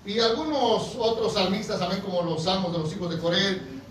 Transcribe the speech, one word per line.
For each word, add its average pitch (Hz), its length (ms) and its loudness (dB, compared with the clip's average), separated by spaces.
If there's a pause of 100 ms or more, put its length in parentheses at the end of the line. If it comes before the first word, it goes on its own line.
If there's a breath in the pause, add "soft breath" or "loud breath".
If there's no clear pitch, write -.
Y 208 140 -2
algunos 240 800 2
otros 226 360 2
salmistas, 196 480 0
amén, 190 200 -2
como 180 200 -2
los - 220 -2
salmos 185 280 0
de 170 60 -2
los 156 160 -2
hijos 170 160 -4
de 170 100 -4
Coré, 185 420 2 (300)